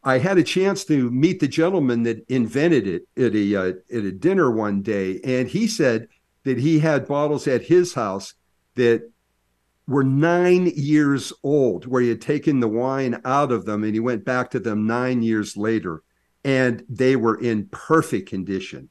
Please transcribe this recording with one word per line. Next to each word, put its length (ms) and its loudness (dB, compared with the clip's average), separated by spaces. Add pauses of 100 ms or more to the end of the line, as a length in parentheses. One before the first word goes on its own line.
I 160 2
had 200 2
a 40 4
chance 440 0
to 240 2
meet 300 0
the 80 0
gentleman 560 0
that 260 -2
invented 560 2
it 160 -4 (160)
at 160 2
a, 200 2
uh, 180 0 (200)
at 120 -4
a 80 -4
dinner 380 2
one 300 -2
day, 420 -4
and 240 -2
he 200 -2
said 420 0 (360)
that 120 -2
he 220 2
had 280 2
bottles 400 -2
at 160 0
his 300 2
house 400 -6 (440)
that 260 4 (840)
were 180 0
nine 720 2
years 680 0
old, 440 0
where 140 0
he 80 4
had 140 -2
taken 380 0
the 80 2
wine 580 -2
out 260 2
of 140 -2
them, 180 -2
and 80 -2
he 80 0
went 240 -4
back 280 -2
to 80 -2
them 260 -2
nine 340 0
years 360 -2
later, 460 -2 (420)
and 440 0
they 280 2
were 220 2
in 280 -2
perfect 600 -2
condition. 640 -8